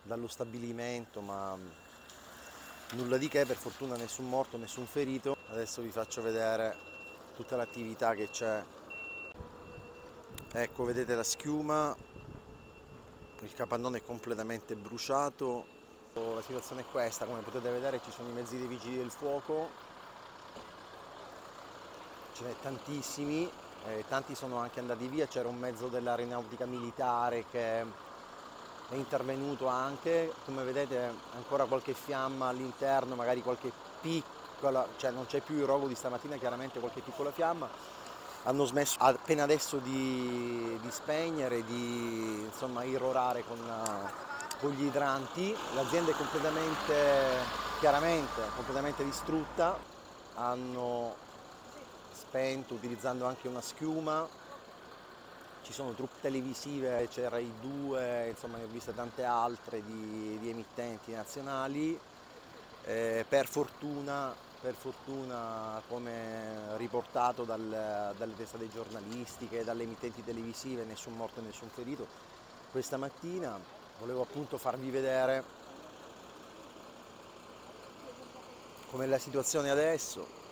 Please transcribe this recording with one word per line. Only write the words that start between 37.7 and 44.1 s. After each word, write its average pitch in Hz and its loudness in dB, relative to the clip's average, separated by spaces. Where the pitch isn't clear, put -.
Hanno 139 6
smesso 139 4
appena 139 8
adesso 147 6
di, 123 2
di 120 -4
spegnere, 151 2
di, 113 0
insomma, 123 -2
irrorare 127 4
con, 117 -4